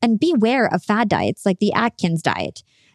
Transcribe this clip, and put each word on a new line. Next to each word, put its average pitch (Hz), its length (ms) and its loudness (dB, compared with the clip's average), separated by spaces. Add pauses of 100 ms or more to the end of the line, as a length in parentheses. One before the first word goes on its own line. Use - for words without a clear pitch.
And 226 200 2
beware 254 520 2
of 180 80 -2
fad 214 280 0
diets - 360 -2
like 190 140 0
the 208 140 2
Atkins 190 480 -2
diet. - 420 -4 (320)